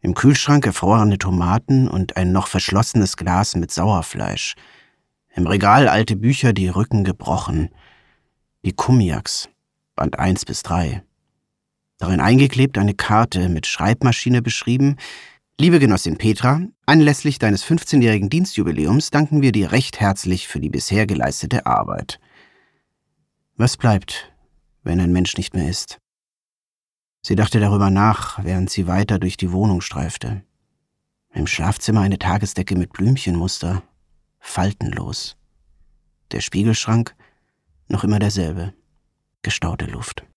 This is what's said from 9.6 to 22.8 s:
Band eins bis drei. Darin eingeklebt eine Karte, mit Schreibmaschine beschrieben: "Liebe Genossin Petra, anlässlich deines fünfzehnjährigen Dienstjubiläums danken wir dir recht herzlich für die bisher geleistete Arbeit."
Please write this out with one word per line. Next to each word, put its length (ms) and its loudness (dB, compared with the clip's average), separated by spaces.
Band 240 -4
eins 240 0
bis 180 -10
drei. 440 -4
Darin 200 -2
eingeklebt 580 4
eine 180 2
Karte, 520 0
mit 180 -2
Schreibmaschine 760 0
beschrieben: 560 0
"Liebe 220 6
Genossin 380 2
Petra, 420 2
anlässlich 540 4
deines 240 0
fünfzehnjährigen 680 2
Dienstjubiläums 800 0
danken 320 2
wir 120 4
dir 180 0
recht 300 -2
herzlich 480 0
für 100 -6
die 100 -4
bisher 380 0
geleistete 580 -2
Arbeit." 540 -4